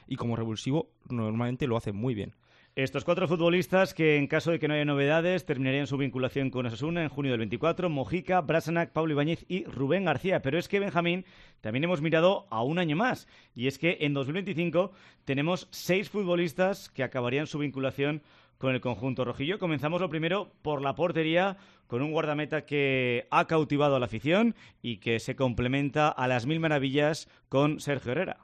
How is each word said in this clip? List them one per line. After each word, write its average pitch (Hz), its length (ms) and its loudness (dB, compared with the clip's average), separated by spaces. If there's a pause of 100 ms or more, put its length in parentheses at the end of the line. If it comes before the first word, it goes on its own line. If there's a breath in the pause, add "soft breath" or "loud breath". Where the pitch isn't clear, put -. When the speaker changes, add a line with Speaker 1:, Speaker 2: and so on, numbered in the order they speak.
Speaker 1:
y 131 100 -8
como 117 200 -2
revulsivo 113 520 -2 (220)
normalmente 120 560 -2
lo 117 100 2
hace 113 160 -4
muy 117 220 -2
bien. 98 200 -6 (400 soft breath)
Speaker 2:
Estos 135 300 -2
cuatro 175 220 0
futbolistas 175 680 2
que, 156 240 4
en 143 80 0
caso 156 240 0
de 165 80 0
que 156 100 0
no 151 60 0
haya 147 100 0
novedades, 151 600 2
terminarían 135 400 0
su 139 100 -2
vinculación 131 540 -2
con 123 160 -2
Osasuna 147 360 -2
en 151 60 -2
junio 139 220 -2
del 120 80 2
veinticuatro, 151 500 0
Mojica, 170 540 0
Brasanac, 160 500 0
Pablo 160 220 0
Ibáñez 147 340 0
y 180 160 -4
Rubén 139 400 0
García. 170 380 0
Pero 135 160 0
es - 100 -4
que, 202 100 0
Benjamín, 175 460 0 (380 loud breath)
también 120 220 -2
hemos 170 180 0
mirado 165 480 4
a 113 120 0
un 151 160 0
año 160 160 0
más. 240 340 -2 (260 soft breath)
Y 117 120 -2
es 131 120 -2
que 170 240 0
en 147 100 2
dos 139 140 -2
mil 147 80 -4
veinticinco 175 580 0 (320 loud breath)
tenemos 151 460 -2
seis 180 400 -2
futbolistas 185 800 0
que - 120 -6
acabarían 127 440 -2
su 151 140 -8
vinculación 139 600 -2 (380 soft breath)
con 131 160 0
el 123 80 -4
conjunto 123 420 -2
rojillo. 139 340 -4
Comenzamos 165 440 -2
lo 180 80 -2
primero 165 500 -2
por 147 220 -2
la 135 120 0
portería, 165 640 2 (300 loud breath)
con 120 160 -2
un 156 100 -4
guardameta 151 540 -2
que 131 640 2
ha 165 160 4
cautivado 143 500 2
a 127 40 2
la 123 40 0
afición 156 500 2 (280 loud breath)
y 117 160 -6
que 113 200 0
se 127 160 -6
complementa 135 760 2
a 127 180 0
las 123 160 2
mil 160 160 0
maravillas 147 720 0 (180 soft breath)
con 147 320 2
Sergio 127 320 -4
Herrera. 170 320 -4